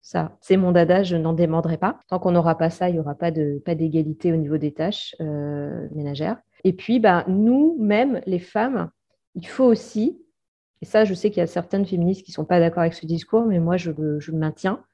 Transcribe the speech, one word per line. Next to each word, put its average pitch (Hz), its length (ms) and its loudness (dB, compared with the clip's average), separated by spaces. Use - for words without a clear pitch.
Ça, 160 380 -6
c'est - 160 2
mon 185 160 2
dada, 175 320 4
je 175 140 -2
n'en 165 160 0
démordrai 165 440 0
pas. 190 300 -2
Tant 185 120 -4
qu'on 180 120 0
n'aura 165 260 2
pas 165 120 0
ça, 180 200 -2
il 175 40 0
n'y 165 60 0
aura 143 160 -6
pas 170 160 -2
de, 147 340 -2
pas 170 100 -2
d'égalité 156 560 -2
au 160 60 0
niveau 156 200 -2
des 147 160 -4
tâches, 185 460 -6
euh, 147 760 -6
ménagères. 151 440 -6
Et 190 80 4
puis, 226 280 0
bah, 185 280 4
nous-mêmes, 233 960 2
les 180 140 -2
femmes, 208 520 -4
il 165 100 -10
faut - 200 0
aussi, 226 520 0
et - 40 -12
ça, 220 180 2
je 196 100 0
sais 208 180 -2
qu'il 180 100 -2
y - 20 2
a 165 40 0
certaines 190 380 -4
féministes 185 380 -2
qui - 80 -20
ne - 40 -16
sont 156 100 -6
pas 175 160 4
d'accord 170 180 2
avec 170 140 0
ce - 120 -16
discours, 170 400 0
mais 190 140 2
moi, 170 160 0
je 170 160 -4
le, 151 300 -4
je 156 100 -12
le 160 60 -4
maintiens, 156 460 -4